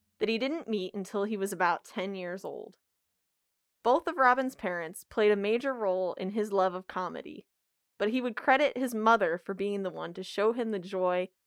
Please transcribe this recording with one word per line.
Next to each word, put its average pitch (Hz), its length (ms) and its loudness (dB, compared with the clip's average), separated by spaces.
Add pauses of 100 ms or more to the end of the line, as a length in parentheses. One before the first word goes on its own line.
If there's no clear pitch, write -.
(180)
that 208 100 0
he 226 100 2
didn't 277 280 -4
meet 196 280 -4
until 202 300 -4
he 214 120 -4
was 196 160 -4
about 175 320 0
ten 196 320 -8
years 180 280 -10
old. 143 320 -12 (1080)
Both 254 240 4
of 339 80 -4
Robin's 254 400 4
parents 175 520 -6
played 208 220 4
a 208 60 6
major 233 380 0
role 185 400 0
in 190 160 -6
his 214 200 -2
love 190 240 4
of 185 140 -10
comedy, 170 560 -8 (540)
but 202 100 0
he 247 120 0
would 240 140 -2
credit 269 420 4
his 247 180 -4
mother 214 500 4
for 202 100 -6
being 196 300 -4
the 185 60 -4
one 165 240 -8
to 185 100 -10
show 214 280 2
him 233 200 -2
the 202 80 -2
joy 185 480 0 (180)